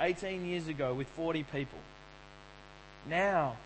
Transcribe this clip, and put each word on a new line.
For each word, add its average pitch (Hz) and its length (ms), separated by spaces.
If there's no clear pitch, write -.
eighteen 180 440
years 175 240
ago 143 240
with 131 160
forty 160 360
people. 135 340
Now, 165 580